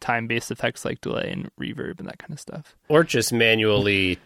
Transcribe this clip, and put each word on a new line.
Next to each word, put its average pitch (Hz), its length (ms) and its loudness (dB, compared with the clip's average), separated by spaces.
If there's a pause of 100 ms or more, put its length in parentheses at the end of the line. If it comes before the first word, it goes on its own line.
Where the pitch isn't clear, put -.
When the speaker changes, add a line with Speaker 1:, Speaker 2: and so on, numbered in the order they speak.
Speaker 1:
time-based 117 500 -2
effects 120 340 -4
like - 160 -4
delay - 300 -4
and - 180 -8 (120)
reverb - 400 -8
and - 80 -12
that - 100 -14
kind - 140 -16
of 147 80 -14
stuff. - 360 -16 (120)
Speaker 2:
Or 156 160 6
just 123 280 0
manually, 104 920 4